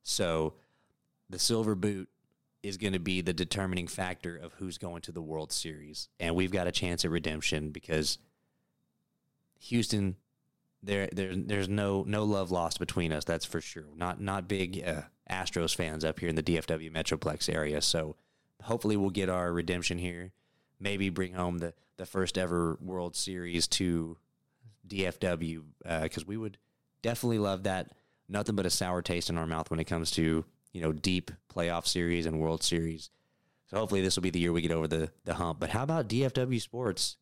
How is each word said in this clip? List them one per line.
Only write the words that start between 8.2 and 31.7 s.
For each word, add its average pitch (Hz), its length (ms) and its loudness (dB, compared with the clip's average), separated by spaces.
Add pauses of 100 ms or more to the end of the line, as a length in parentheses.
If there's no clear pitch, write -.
Houston, 104 580 2 (680)
there, 98 300 2
there, 92 220 -2
there's 98 340 0
no, 101 380 2
no 104 160 2
love 98 280 2
lost 85 280 2
between 85 340 0
us, 73 100 -2
that's 82 220 -2
for 82 160 -4
sure. 76 340 -12
Not, 90 240 -4
not 98 280 -2
big, 92 380 -2
uh, 80 180 -2 (260)
Astros 90 460 0
fans 78 280 -2
up 80 160 0
here 87 80 -2
in 80 80 0
the 80 60 2
D 82 160 2
F 78 100 -2
W 80 240 -2
Metroplex 78 600 0
area. 76 280 0
So 78 340 2 (480)
hopefully 107 340 2
we'll 98 120 4
get 92 200 0
our 87 240 0
redemption 87 460 0
here. 87 320 -6 (480)
Maybe 98 300 0
bring 90 240 -2
home 90 260 -2
the, 85 140 -4 (240)
the 92 80 -10
first 95 320 -2
ever 85 440 2
World 90 340 -6
Series 87 520 -2
to 82 500 0 (680)
D 95 180 -2
F 87 140 -4
W, 80 460 0 (200)
uh, 80 260 0
'cause 78 140 -8
we 101 100 -6
would 110 220 -6 (460)
definitely 117 340 2
love 98 260 2
that. 92 280 0 (360)
Nothing 104 280 0
but 98 100 2
a 87 60 2
sour 90 320 0
taste 87 260 0
in 85 80 0
our 80 80 0
mouth 80 240 -2
when 82 100 0
it 82 40 0
comes 82 280 0
to, 80 340 4 (260)
you 87 100 -8
know, 80 100 2
deep 87 380 0 (240)
playoff 85 320 -2